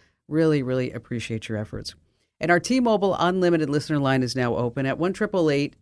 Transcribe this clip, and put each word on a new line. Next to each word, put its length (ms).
really, 340
really 300
appreciate 580
your 80
efforts. 380
And 80
our 100
T-Mobile 600
Unlimited 500
listener 300
line 240
is 120
now 200
open 320
at 100
one 160
triple 380
eight 300